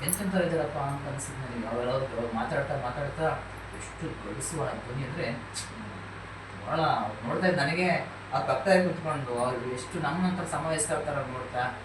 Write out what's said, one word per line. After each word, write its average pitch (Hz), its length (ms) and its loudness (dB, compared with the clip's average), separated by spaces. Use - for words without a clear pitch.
ಎಂತೆಂಥವ್ರು 185 440 2
ಇದ್ದಾರಪ್ಪ 151 300 2
ಅಂತ 139 300 -2
ಅನ್ಸುತ್ತೆ 131 460 -4
ನನಗೆ. 117 140 -2
ಅವ್ರು, 120 240 0
ಅವ್ರು, 131 140 2
ಅವ್ರು 117 300 -2
ಮಾತಾಡ್ತಾ 139 400 0
ಮಾತಾಡ್ತಾ 143 640 0
ಎಷ್ಟು - 300 -8
ಗಡುಸು 131 560 -4
ಆ - 80 0
ಧ್ವನಿ 135 320 -4
ಅಂದ್ರೆ, 151 280 -2
ಭಾಳ 151 120 0
ನೋಡ್ತಾ 180 200 4
ಇದ್ದ 180 120 6
ನನಗೆ 175 300 4
ಆ - 60 4
ಪಕ್ಕದಲ್ಲಿ 185 540 6
ಕುತ್ಕೊಂಡು 127 520 0
ಅವ್ರು 123 280 -2
ಎಷ್ಟು - 260 -4
ನಮ್ಮ 180 280 2
ನಂತರ 185 240 2
ಸಮವಯಸ್ಕರ 160 440 2
ಥರ 143 360 0
ನೋಡ್ತಾ - 540 -2